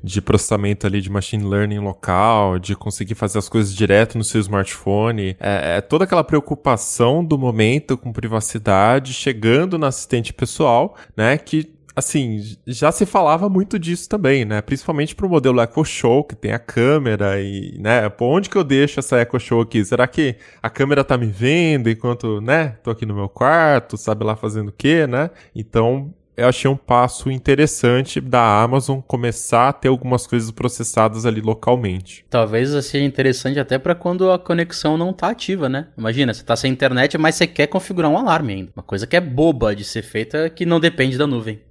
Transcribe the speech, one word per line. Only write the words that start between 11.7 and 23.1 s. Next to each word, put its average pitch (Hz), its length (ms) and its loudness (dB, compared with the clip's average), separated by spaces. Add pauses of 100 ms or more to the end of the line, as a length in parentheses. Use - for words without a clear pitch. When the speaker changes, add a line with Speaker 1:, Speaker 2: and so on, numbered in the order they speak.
Speaker 1:
assim, 123 460 -2 (260)
já 127 240 0
se 196 140 0
falava 175 420 2
muito 196 320 0
disso 170 300 -6
também, 139 340 2
né? 107 180 -2
Principalmente 147 540 -4
pro 196 140 -4
modelo 131 320 2
Echo 131 240 0
Show, 135 400 2
que - 100 -16
tem 104 160 -6
a 113 80 -4
câmera 113 840 0
e, 98 380 -8
né? 107 300 2
Pô, - 160 -4 (100)
onde 196 140 -2
que - 80 -2
eu 185 80 2
deixo 139 340 2
essa 131 220 2
Echo 120 180 -2
Show 117 220 0
aqui? 113 240 0
Será 123 200 2
que 131 300 -2 (260)
a 113 80 -6
câmera 139 360 2
tá 131 120 0
me 117 100 -2
vendo 131 640 0
enquanto, 113 520 -4
né? 135 420 0
Tô 120 80 -4
aqui 113 140 -6
no 104 100 -6